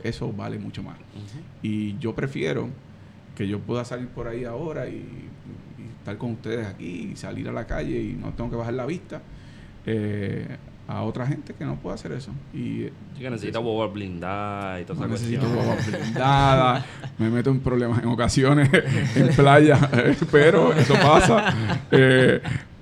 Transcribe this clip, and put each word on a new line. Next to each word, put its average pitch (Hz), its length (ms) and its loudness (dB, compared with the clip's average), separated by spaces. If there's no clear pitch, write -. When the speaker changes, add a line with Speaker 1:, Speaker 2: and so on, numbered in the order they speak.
Speaker 1:
eso 120 300 -8
vale 107 260 -10
mucho 104 240 -12
más. 95 140 -14
Speaker 2:
Ujú. 107 460 -18
Speaker 1:
Y 104 360 -6
yo 113 160 -6
prefiero 135 560 -6
que 104 100 -6
yo 101 120 -4
pueda 120 260 -6
salir 123 240 -10
por 120 200 -12
ahí 120 160 -8
ahora 131 440 -10
y, 110 60 -12
y - 1040 -18
estar 101 180 -12
con 120 160 -8
ustedes 113 340 -8
aquí - 460 -12
y - 40 -14
salir 104 340 -10
a - 20 -8
la 120 140 -8
calle 143 340 -6
y 104 140 -6
no 104 180 -10
tengo 117 160 -8
que 117 80 -8
bajar 117 160 -6
la 123 140 -6
vista, 156 340 -10
eh, 107 720 -6
a 104 140 -8
otra 113 220 -6
gente 190 300 -6
que 160 100 -12
no 135 120 -6
puede 180 180 -10
hacer 180 180 -12
eso. 135 200 -10
Y, 113 360 -8
Speaker 2:
Sí, 139 60 -16
que 127 100 -10
necesita 107 280 -6
Speaker 1:
eso. 117 40 -2
Speaker 2:
guagua 110 260 -2
blindada 98 920 -6
y 87 40 -10
toda 92 220 -8
Speaker 1:
No 113 80 -4
Speaker 2:
esa 110 80 -6
Speaker 1:
necesito 120 200 -4
Speaker 2:
cuestión. 113 240 0
Speaker 1:
guagua 107 200 -2
blindada, 127 1000 2
<laughs> - 160 -12
me 113 120 0
meto 120 200 0
en 131 100 2
problemas 120 420 0
en 117 60 -2
ocasiones 135 600 4
<laughs> 107 220 -2
en 143 200 6
playa, 147 420 8
<laughs> - 220 -2
pero 156 400 8
eso 143 220 4
pasa. 190 600 6
Eh, 131 480 6